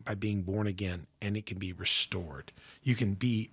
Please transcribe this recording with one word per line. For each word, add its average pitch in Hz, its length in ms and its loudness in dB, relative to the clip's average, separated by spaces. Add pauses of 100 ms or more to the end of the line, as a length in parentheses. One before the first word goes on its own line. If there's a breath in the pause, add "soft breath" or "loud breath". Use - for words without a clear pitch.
by 110 100 -4
being 104 280 2
born 101 260 0
again, 90 400 -2 (140)
and 104 160 0
it 107 80 -6
can 92 120 -6
be 92 140 -4
restored. 87 800 -2 (320 loud breath)
You 123 120 4
can 110 180 2
be 110 400 2